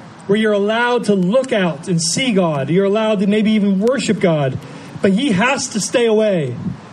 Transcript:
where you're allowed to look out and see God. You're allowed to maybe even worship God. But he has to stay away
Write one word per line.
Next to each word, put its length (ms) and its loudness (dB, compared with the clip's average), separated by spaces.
where 100 2
you're 160 2
allowed 520 0
to 100 2
look 380 0
out 340 -2
and 160 0
see 300 -2
God. 380 0
You're 160 2
allowed 340 0
to 80 2
maybe 240 2
even 260 2
worship 400 0
God. 400 0
But 120 2
he 200 0
has 360 0
to 120 -4
stay 260 0
away 480 0